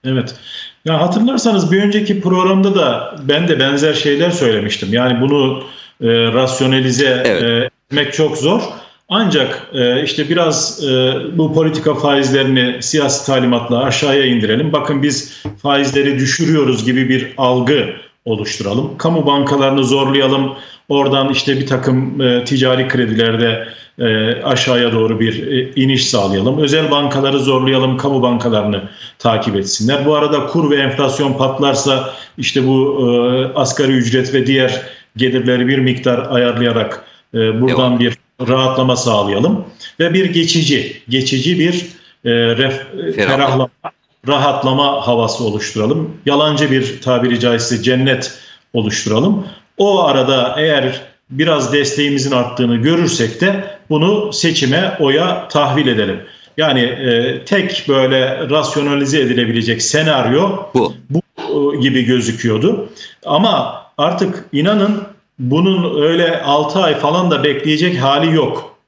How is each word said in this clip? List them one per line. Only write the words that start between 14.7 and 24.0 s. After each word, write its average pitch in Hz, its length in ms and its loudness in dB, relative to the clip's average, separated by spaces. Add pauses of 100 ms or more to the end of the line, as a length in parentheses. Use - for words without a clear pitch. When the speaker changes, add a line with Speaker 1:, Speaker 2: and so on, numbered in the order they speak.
Speaker 1:
Bakın 143 300 -2
biz - 400 -4 (200)
faizleri 139 560 0
düşürüyoruz 131 680 0
gibi 123 240 0
bir 131 280 -2
algı 127 540 2 (340)
oluşturalım. 104 720 -4
Kamu 165 280 0
bankalarını 139 580 0
zorlayalım. 135 680 2 (360)
Oradan 139 440 0
işte 135 280 -2
bir 135 60 -4
takım, 131 540 -2
e, 123 240 2
ticari 127 440 0
kredilerde, 113 800 0 (300)
e, 110 440 -2